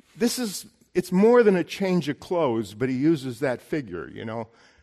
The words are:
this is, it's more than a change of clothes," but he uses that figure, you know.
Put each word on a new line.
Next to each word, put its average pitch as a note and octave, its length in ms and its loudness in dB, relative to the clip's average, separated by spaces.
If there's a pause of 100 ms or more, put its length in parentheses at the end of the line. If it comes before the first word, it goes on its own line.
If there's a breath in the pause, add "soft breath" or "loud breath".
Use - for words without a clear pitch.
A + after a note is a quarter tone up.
(160)
this A#3 240 0
is, G#3 260 -6 (260)
it's F3+ 200 -2
more A3+ 320 6
than G3 100 6
a E3+ 80 2
change F3+ 460 -2
of C#3 100 -4
clothes," A2+ 560 -2
but B2+ 140 -2
he C3 80 -2
uses C3+ 420 0
that B2+ 240 -4
figure, F2+ 480 -8
you G#2 140 -12
know. A2+ 240 -8 (340 soft breath)